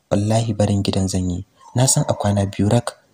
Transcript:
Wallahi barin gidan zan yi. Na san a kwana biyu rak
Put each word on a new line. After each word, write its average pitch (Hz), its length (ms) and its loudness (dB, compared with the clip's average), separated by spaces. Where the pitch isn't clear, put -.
Wallahi 110 420 0
barin 101 300 0
gidan 95 240 0
zan 92 240 -2
yi. 92 140 -6
Na 127 120 4
san 147 200 2
a - 60 0
kwana 101 320 0
biyu 98 240 0
rak - 280 0